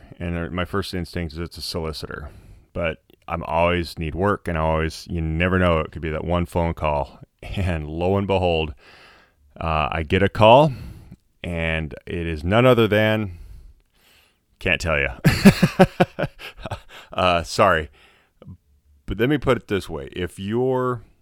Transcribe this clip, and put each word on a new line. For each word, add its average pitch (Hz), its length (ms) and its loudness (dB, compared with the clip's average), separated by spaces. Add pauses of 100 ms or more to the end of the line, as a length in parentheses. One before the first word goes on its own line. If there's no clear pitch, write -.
(200)
and, 87 180 -4
uh, 82 140 -6
my 87 140 -4
first - 280 -6
instinct 85 400 -6
is 80 60 -12
it's 82 180 -10
a 80 40 -14
solicitor. - 680 -8 (440)
But 85 280 -4 (260)
I'm 85 160 -4
always 85 540 0
need 80 160 -6
work, 95 340 -2
and 85 100 -2
I 78 40 0
always, 80 480 -2
you 85 120 -4
never 82 360 0
know, 87 220 4
it 78 120 -4
could 76 100 -12
be 78 100 -4
that 78 140 -4
one 85 200 0
phone 85 280 -2
call. 76 520 -4
<laughs> - 40 -20 (280)
And 82 300 -4
lo 87 300 0
and 101 80 0
behold, 87 480 0 (880)
uh, 78 300 0
I 82 100 -2
get 87 220 0
a 98 60 4
call, 127 440 8 (720)
and 80 500 -4 (140)
it 85 180 -6
is 80 180 -6
none 107 220 4
other 117 220 6
than, 107 500 0 (1200)
can't 87 240 -2
tell 80 180 0
ya. 69 240 -2
<laughs> - 1040 4 (880)
Uh, 90 300 2
sorry. 82 460 2 (1160)
But 98 140 -6
let 117 100 2
me 147 80 2
put 123 200 2
it - 100 -12
this 98 200 -2
way. 71 240 -10
If 87 280 -6
you're 123 640 -2 (180)